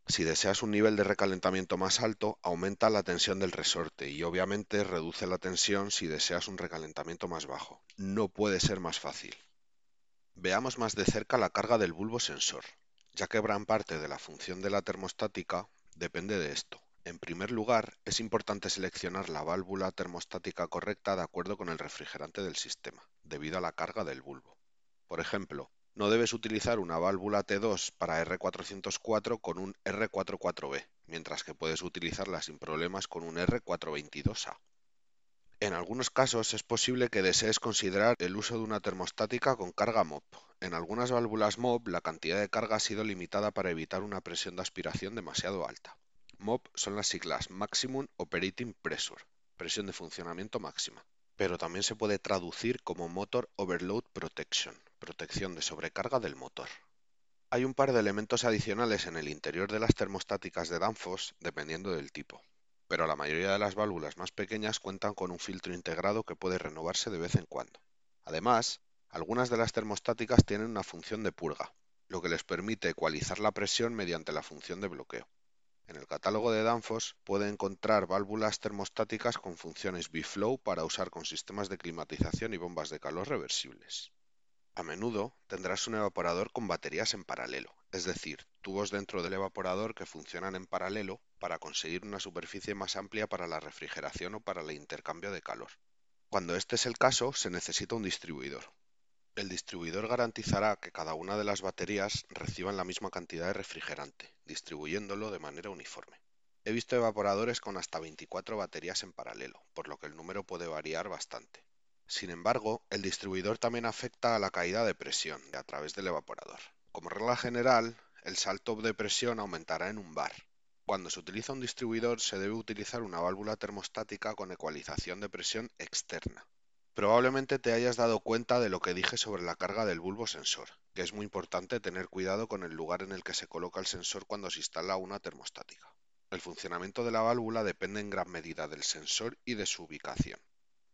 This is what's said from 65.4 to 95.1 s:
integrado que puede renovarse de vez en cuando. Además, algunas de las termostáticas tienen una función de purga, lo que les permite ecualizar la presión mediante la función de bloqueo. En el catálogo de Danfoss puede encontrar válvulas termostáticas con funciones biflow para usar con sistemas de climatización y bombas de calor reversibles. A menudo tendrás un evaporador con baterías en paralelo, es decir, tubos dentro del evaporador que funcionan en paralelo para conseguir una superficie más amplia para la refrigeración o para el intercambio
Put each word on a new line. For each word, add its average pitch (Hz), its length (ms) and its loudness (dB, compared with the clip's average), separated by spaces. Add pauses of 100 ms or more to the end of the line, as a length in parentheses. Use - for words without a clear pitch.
integrado 90 500 0
que 85 120 -8
puede 92 220 0
renovarse 80 520 -2
de 92 80 -2
vez 85 160 0
en 87 120 4
cuando. - 340 -8 (440)
Además, 113 560 4 (300)
algunas 113 400 0
de 117 80 4
las 113 140 4
termostáticas 113 720 4
tienen 107 260 0
una 101 140 -2
función 104 380 -6
de 92 100 2
purga, 76 420 -4 (340)
lo 92 120 -4
que 87 80 0
les 85 160 0
permite 98 440 -2
ecualizar 80 500 0
la 104 140 4
presión 117 420 0
mediante 85 380 -2
la 76 100 -2
función 85 380 -8
de 101 80 -2
bloqueo. 67 400 -8 (580)
En 82 100 -16
el 69 100 -14
catálogo 107 440 2
de 110 120 6
Danfoss 113 600 2
puede 101 240 2
encontrar 101 580 4
válvulas 101 540 2
termostáticas 107 760 0
con 87 200 -8
funciones 87 540 -6
biflow 98 480 0
para 85 260 0
usar 92 260 -2
con 82 140 -10
sistemas 98 440 -6
de 95 80 -6
climatización 82 800 -2
y - 20 -4
bombas 82 320 -4
de 76 120 -6
calor 82 280 -4
reversibles. - 800 -4 (640)
A 87 60 -4
menudo 101 540 -2 (100)
tendrás 92 400 -2
un 113 80 -2
evaporador 95 560 2
con 117 160 -4
baterías 95 480 0
en 95 100 -10
paralelo, 62 480 -6 (200)
es 92 120 -4
decir, 82 400 -6 (160)
tubos 98 300 -4
dentro 101 320 -2
del 90 120 -2
evaporador 98 600 -2
que - 120 -10
funcionan 87 500 -8
en 92 100 -8
paralelo 95 540 -4 (180)
para 85 200 -4
conseguir 82 460 -4
una 101 140 -6
superficie 90 560 -6
más 98 220 -4
amplia 104 320 -4
para 90 180 -4
la 80 140 -2
refrigeración 76 760 -8
o 110 60 -8
para 90 220 -4
el 78 100 -6
intercambio 76 580 -8